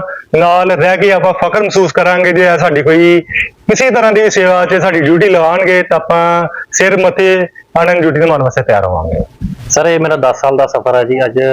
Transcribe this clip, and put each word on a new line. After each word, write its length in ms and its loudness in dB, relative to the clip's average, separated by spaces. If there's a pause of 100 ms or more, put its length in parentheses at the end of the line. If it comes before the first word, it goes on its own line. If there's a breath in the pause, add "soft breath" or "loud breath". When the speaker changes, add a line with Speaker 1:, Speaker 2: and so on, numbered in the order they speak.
(380 loud breath)
Speaker 1:
ਨਾਲ 340 2
ਰਹਿ 260 0
ਕੇ 140 2
ਆਪਾਂ 220 0
ਫਖਰ 280 -2
ਮਹਿਸੂਸ 300 0
ਕਰਾਂਗੇ। 400 0
ਜੇ 280 2
ਸਾਡੀ 240 0
ਕੋਈ 380 2 (480 loud breath)
ਕਿਸੇ 220 0
ਤਰ੍ਹਾਂ 200 0
ਦੀ 180 2
ਸੇਵਾ 360 0
'ਚ 160 0
ਸਾਡੀ 200 0
ਡਿਊਟੀ 280 2
ਲਗਾਉਣਗੇ 540 0
ਤਾਂ 140 -2
ਆਪਾਂ 500 0 (240 loud breath)
ਸਿਰ 260 0
ਮੱਥੇ 340 2
ਇਹਨਾਂ 640 -2
ਦੀ 60 0
ਡਿਊਟੀ 180 0
ਨਿਭਾਉਣ 240 0
ਵਾਸਤੇ 200 -2
ਤਿਆਰ 220 0
ਹੋਵਾਂਗੇ। 380 -4 (460)
Speaker 2:
ਸਰ, 160 0
ਇਹ 140 2
ਮੇਰਾ 160 0
ਦਸ 260 0
ਸਾਲ 160 0
ਦਾ 100 2
ਸਫ਼ਰ 280 -2
ਹੈ 80 2
ਜੀ। 220 -2
ਅੱਜ 140 -2 (140)